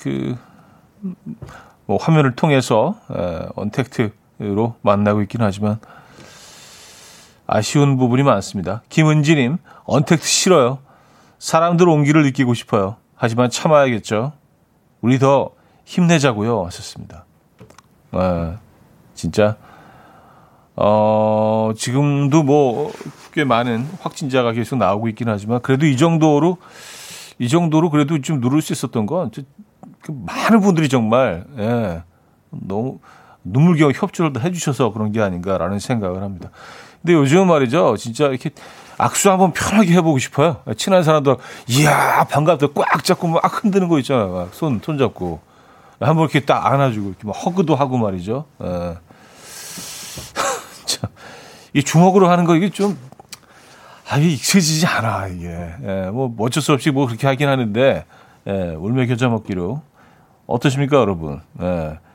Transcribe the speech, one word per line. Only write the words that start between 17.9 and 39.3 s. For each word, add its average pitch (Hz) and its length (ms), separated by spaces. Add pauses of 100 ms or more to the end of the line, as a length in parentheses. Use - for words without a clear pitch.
에, 90 400 (600)
진짜, 104 420 (1200)
어, 107 1000
지금도 143 640
뭐, 139 480 (420)
꽤 151 100
많은 120 440 (120)
확진자가 127 540
계속 120 240
나오고 104 320
있긴 113 200
하지만 107 320
그래도 135 240
이 135 120
정도로, 160 600 (840)
이 123 100
정도로 160 400
그래도 147 320
좀 143 180
누를 131 220
수 - 120
있었던 117 320
건 156 260 (680)
그 - 100
많은 143 480
분들이 160 300
정말, 113 560 (120)
예, 104 460 (460)
너무 110 500 (460)
눈물겨우 147 500
협조를 170 380
다 117 80
해주셔서 143 500
그런 107 220
게 110 80
아닌가라는 92 580
생각을 98 420
합니다. 92 280 (520)
근데 170 120
요즘 160 340
말이죠, 143 500
진짜 120 300
이렇게 135 220 (480)
악수 - 340